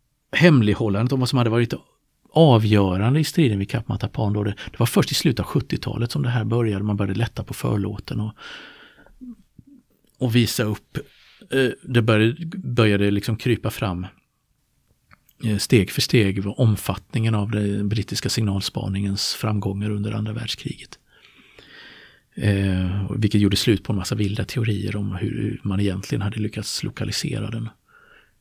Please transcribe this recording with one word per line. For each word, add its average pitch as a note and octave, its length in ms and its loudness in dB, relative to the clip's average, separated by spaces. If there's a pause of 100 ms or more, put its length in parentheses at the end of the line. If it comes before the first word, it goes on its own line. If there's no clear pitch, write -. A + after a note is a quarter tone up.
(320)
hemlighållandet A#2 800 4
om C3+ 80 2
vad B2+ 80 0
som C3 100 2
hade A#2 120 2
varit A#2 240 2 (580)
avgörande G#2+ 880 6
i D3+ 40 2
striden A#2+ 340 2
vid G2 120 -2
Kap A#2 180 -4
Matapan G#2+ 440 -2
då, G#2 120 0
det, G#2 60 0 (200)
det - 100 -12
var A#2+ 60 6
först - 260 2
i - 20 -2
slutet C3 260 0
av - 60 -4
sjuttiotalet A2+ 680 -4
som D3 100 -2
det B2+ 60 -2
här A#2+ 160 -2
började. A2 400 0
Man G#2 120 0
började G2 220 -2
lätta A2+ 260 -4
på - 100 -12
förlåten G#2 680 -4
och, G#2+ 120 -4 (1900)
och A#2+ 180 0
visa A#2+ 260 2
upp. - 360 -4 (520)
Eh, C3 200 2 (120)
det A#2+ 200 2
började, A2+ 440 2 (100)
började G#2+ 540 2
liksom G2+ 260 0
krypa A2+ 340 -2
fram, F#2 360 -4 (1400)
eh, G#2 140 0
steg G2+ 320 4
för - 100 -4
steg G2+ 460 2
omfattningen A2 880 0
av G#2 160 -2
den G2+ 380 -2
brittiska G#2 400 -4
signalspaningens G2 1080 -2
framgångar G2+ 560 -2
under G#2 220 -4
andra G#2+ 200 -4
världskriget. - 680 -10 (1400)
Eh, G2 800 0
vilket G#2+ 280 2
gjorde G2+ 160 4
slut G2+ 280 2
på - 80 -4
en G2+ 60 -2
massa F#2+ 160 -4
vilda G#2 300 -2
teorier G2+ 520 -2
om G2+ 200 -4
hur G#2 480 -4
man G2 160 0
egentligen G2 420 -2
hade G2+ 180 -4
lyckats - 420 -6
lokalisera G#2+ 680 -6
den A2+ 180 -6 (720)